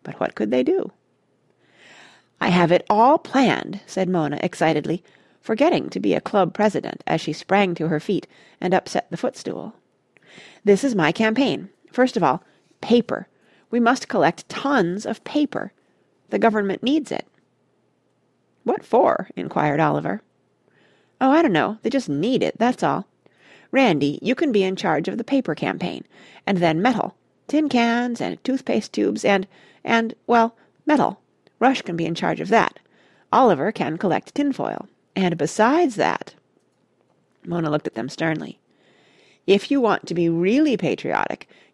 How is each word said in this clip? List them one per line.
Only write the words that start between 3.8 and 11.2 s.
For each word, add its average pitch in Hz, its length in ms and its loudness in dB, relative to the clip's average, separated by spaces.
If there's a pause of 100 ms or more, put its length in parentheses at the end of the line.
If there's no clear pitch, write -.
said 190 220 -4
Mona 156 340 -2
excitedly, 160 600 -2 (380)
forgetting 226 500 0
to 190 100 -6
be 202 120 0
a - 80 0
club 185 320 0
president - 540 -2
as 165 140 0
she 151 120 -6
sprang 190 440 0
to 160 120 -4
her 156 120 -2
feet - 260 -4 (340)
and 180 140 0
upset - 360 -2
the 170 60 -8
footstool. - 580 -8 (880)
"This 202 200 4
is 254 100 0
my 165 160 2
campaign. 220 600 0 (200)